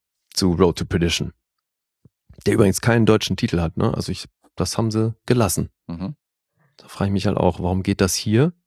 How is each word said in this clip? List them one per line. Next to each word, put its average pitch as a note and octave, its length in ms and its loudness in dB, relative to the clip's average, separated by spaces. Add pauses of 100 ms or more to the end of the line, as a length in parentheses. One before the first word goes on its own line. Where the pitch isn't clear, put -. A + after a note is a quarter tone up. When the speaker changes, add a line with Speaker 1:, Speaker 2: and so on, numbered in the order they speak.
(320)
Speaker 1:
zu F#2 200 0
Road E2+ 260 2
to F#2 60 -4
Perdition, E2 480 -2 (1120)
der G#2 80 2
übrigens G2+ 260 2
keinen A#2 260 4
deutschen G#2 300 2
Titel G2 240 -2
hat, E2+ 160 -4
ne? G2+ 160 0
Also - 200 -4
ich, - 160 -12 (260)
das - 240 -4
haben A2+ 140 -2
sie A2 240 -2 (100)
gelassen. A#2 420 0 (200)
Speaker 2:
Mhm. F2+ 260 -8 (600)
Speaker 1:
Da - 100 -20
frage - 220 -4
ich G2 40 0
mich G2 140 0
halt G2+ 100 0
auch, F2+ 220 0
warum F2+ 240 -2
geht G2 180 0
das F#2+ 140 2
hier? A#2+ 380 2 (140)